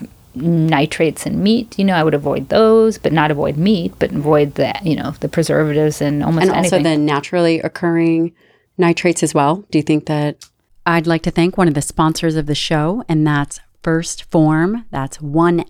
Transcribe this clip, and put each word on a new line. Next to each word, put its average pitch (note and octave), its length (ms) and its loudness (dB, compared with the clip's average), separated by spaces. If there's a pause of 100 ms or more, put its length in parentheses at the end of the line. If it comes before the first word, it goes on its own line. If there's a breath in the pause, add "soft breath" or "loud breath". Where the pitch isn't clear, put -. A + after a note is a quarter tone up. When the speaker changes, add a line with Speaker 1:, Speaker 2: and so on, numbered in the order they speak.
(360)
Speaker 1:
nitrates D#3+ 880 0
in D#3 180 -4
meat. A3+ 340 0
You G3 60 0
know, F#3+ 100 2
I E3 80 2
would D#3+ 100 2
avoid C#3+ 360 -2
those, A3 500 4
but - 140 -2
not D3+ 180 2
avoid D3+ 260 -2
meat, F#3 440 0
but - 100 0
avoid D3 460 0
the, B2+ 260 -2
you D#3+ 140 0
know, C#3+ 240 -6
the D3+ 80 -4
preservatives D3+ 720 0
and D3 220 -2
almost D#3+ 240 2
Speaker 2:
And - 80 0
also F#3 180 0
Speaker 1:
anything. D#3+ 260 2
Speaker 2:
the D3 40 2
naturally D#3+ 560 0
occurring E3 760 0 (420 soft breath)
nitrates E3+ 460 2
as D#3 100 0
well. D#3+ 380 0
Do D#3+ 80 0
you D3+ 60 2
think D3+ 220 0
that? D3 420 -4 (360)
I'd E3 220 0
like E3 160 0
to F3 80 -2
thank F3 260 0
one F3+ 120 4
of D3 60 2
the C#3+ 80 0
sponsors D#3+ 520 0
of D#3 120 -2
the D3+ 100 -2
show, E3 520 -2
and D#3 160 2
that's D3 360 -2 (240)
First E3 400 -4
Form. E3+ 640 0
That's C3+ 300 -8
one E3 500 0